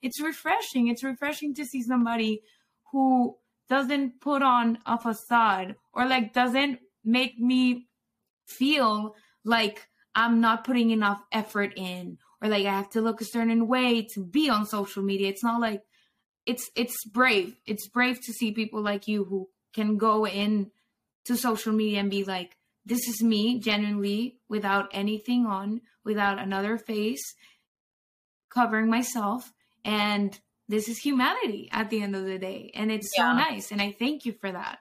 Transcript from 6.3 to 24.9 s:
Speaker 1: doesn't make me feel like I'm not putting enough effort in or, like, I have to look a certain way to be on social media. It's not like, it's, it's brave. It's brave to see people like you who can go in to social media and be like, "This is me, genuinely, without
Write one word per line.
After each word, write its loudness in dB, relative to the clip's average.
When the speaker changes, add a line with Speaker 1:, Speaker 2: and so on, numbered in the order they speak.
Speaker 1:
doesn't 2
make 2
me 2
feel 2
like 0
I'm 4
not 4
putting 4
enough 2
effort -2
in -10
or, 0
like, 2
I 0
have -2
to 0
look 0
a -8
certain 2
way 2
to -6
be 2
on 2
social -4
media. 0
It's -6
not 2
like, -2
it's, -6
it's -4
brave. 2
It's -6
brave 0
to -10
see -2
people -4
like -2
you 0
who -6
can 0
go 2
in 0
to 0
social 0
media 0
and 0
be -2
like, -8
"This -2
is -4
me, 2
genuinely, -2
without 0